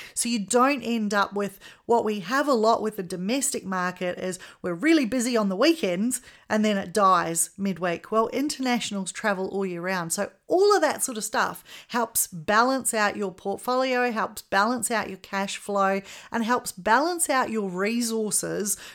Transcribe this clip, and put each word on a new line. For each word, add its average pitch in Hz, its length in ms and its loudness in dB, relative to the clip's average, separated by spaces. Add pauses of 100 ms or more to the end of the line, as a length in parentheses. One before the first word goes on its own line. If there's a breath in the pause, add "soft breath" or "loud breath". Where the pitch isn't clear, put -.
(140 loud breath)
So - 160 -2
you 240 80 2
don't 247 440 2
end 226 300 -2
up 202 220 0
with 202 260 -4 (240 loud breath)
what 233 220 2
we 214 140 -2
have 262 280 0
a 285 60 4
lot 226 260 4
with 214 160 -4
the 196 60 -6
domestic 185 640 -4
market 180 520 -4
is 185 200 -4 (240 loud breath)
we're 180 100 -2
really 285 320 4
busy 240 320 -2
on 208 140 2
the 185 60 -2
weekends 233 640 2 (260 loud breath)
and 214 160 2
then 208 140 2
it 180 160 -6
dies 175 640 2
midweek. 175 520 -4
Well, 220 180 2
internationals 240 840 -2
travel 190 360 -2
all 196 180 -2
year 175 160 -6
round. 175 320 -4
So 202 160 -4 (160)
all 403 280 6
of 381 60 4
that 240 220 0
sort 233 160 -6
of 202 60 -6
stuff 180 380 -2 (260 loud breath)
helps - 380 -2
balance 226 680 2
out 208 200 2
your 202 180 -4
portfolio, 247 800 0
helps 214 300 -4
balance 220 500 0
out 214 200 -2
your 185 80 -12
cash 196 400 -6
flow, 196 420 0 (320 loud breath)
and 233 120 -2
helps 240 280 -2
balance 269 560 2
out 262 220 0
your 214 180 -2
resources, 202 1120 -2 (160 loud breath)